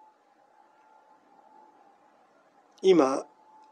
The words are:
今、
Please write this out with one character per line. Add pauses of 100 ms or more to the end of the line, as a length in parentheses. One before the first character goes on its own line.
(2750)
今、 (460)